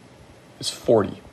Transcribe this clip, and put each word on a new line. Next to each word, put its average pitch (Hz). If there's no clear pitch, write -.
is -
forty." -